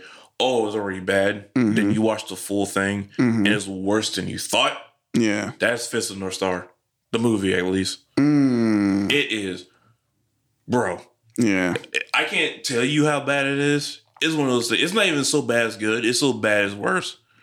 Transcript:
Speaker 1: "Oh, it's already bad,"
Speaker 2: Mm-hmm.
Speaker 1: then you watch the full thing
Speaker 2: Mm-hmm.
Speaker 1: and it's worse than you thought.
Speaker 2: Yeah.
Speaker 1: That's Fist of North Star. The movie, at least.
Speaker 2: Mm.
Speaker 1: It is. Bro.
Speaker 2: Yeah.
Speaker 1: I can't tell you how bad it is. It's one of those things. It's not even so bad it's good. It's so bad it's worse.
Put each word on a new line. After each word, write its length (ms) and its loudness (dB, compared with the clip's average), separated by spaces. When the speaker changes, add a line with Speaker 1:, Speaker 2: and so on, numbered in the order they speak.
Speaker 1:
"Oh, 280 0
it's 80 -6
already 260 -4
bad," 540 0
Speaker 2:
Mm-hmm. 180 2
Speaker 1:
then 180 2
you 120 0
watch 260 -2
the 80 -10
full 300 -2
thing 500 -2
Speaker 2:
Mm-hmm. 280 2
Speaker 1:
and 20 4
it's 200 0
worse 480 -2
than 140 -6
you 80 -8
thought. 400 0
Speaker 2:
Yeah. 460 0
Speaker 1:
That's 280 0
Fist 240 -4
of 80 -10
North 160 -6
Star. 340 -2
The 80 0
movie, 360 2
at 100 0
least. 340 -2
Speaker 2:
Mm. 920 4
Speaker 1:
It 220 0
is. 320 -6
Bro. 340 0
Speaker 2:
Yeah. 360 2
Speaker 1:
I 120 2
can't 380 -4
tell 220 0
you 220 2
how 120 0
bad 280 0
it 120 -2
is. 420 -2
It's 140 0
one 120 2
of 60 2
those 160 0
things. 140 2
It's 100 -2
not 140 2
even 180 0
so 160 2
bad 240 2
it's 100 -4
good. 300 0
It's 140 2
so 120 4
bad 340 2
it's 100 -4
worse. 420 -4